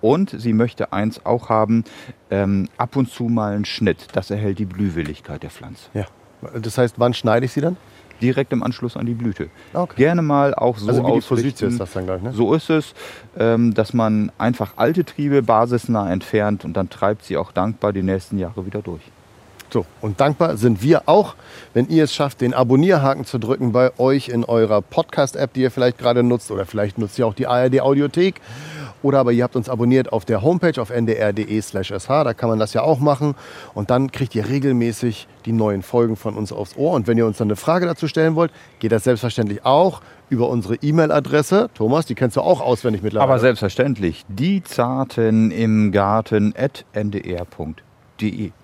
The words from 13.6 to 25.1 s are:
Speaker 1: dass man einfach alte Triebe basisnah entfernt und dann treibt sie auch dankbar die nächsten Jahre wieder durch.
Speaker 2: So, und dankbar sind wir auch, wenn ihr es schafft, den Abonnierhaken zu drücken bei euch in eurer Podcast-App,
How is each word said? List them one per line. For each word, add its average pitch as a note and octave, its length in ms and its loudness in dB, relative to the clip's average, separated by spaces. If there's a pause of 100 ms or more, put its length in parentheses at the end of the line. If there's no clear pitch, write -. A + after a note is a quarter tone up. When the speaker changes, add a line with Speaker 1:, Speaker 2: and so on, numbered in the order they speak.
Speaker 1:
dass G#2+ 180 0
man G#2+ 460 0
einfach A2+ 380 -2
alte D#3+ 280 2
Triebe C#3+ 380 0
basisnah A2+ 680 2
entfernt G#2 540 -2
und E2+ 100 -8
dann F#2 160 -4
treibt G#2 340 -2
sie F#2 120 -4
auch E2 160 -4
dankbar G#2 400 -2
die G2 100 -2
nächsten F#2+ 360 -2
Jahre F#2 280 -6
wieder G#2 160 -8
durch. F2 200 -12 (680)
Speaker 2:
So, F#2+ 140 -2 (140)
und G#2 200 -4
dankbar D3 360 2
sind G#2+ 260 2
wir - 260 2
auch, G3 280 4 (380)
wenn B2 140 2
ihr D#3+ 140 4
es C#3+ 100 0
schafft, C#3+ 280 -4
den B2 140 -2
Abonnierhaken C3+ 680 4
zu - 140 -6
drücken A#2+ 320 -2
bei B2 280 2
euch C3 300 2
in A#2+ 160 -2
eurer A2 380 2
Podcast-App, C#3+ 680 -2